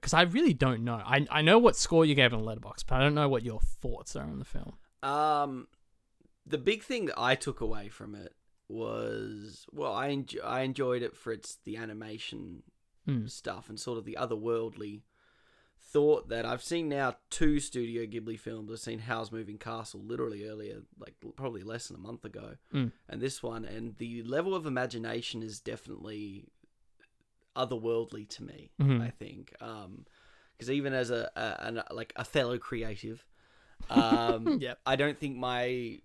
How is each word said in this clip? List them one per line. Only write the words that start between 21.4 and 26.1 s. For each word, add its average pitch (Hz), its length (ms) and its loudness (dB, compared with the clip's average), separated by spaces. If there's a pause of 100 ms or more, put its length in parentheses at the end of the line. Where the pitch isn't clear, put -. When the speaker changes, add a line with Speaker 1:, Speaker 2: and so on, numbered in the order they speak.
Speaker 2:
less 113 260 -10
than - 100 -14
a - 20 -18
month 117 260 -14
ago, 107 320 -14 (160)
Speaker 1:
Mm. 139 180 0 (160)
Speaker 2:
and - 140 -8
this 131 220 -6
one, 113 200 -6
and 110 340 -10
the 117 260 -10
level 165 320 -2
of 165 100 -4
imagination 120 760 -4
is 107 160 -10
definitely 104 880 -12 (1080)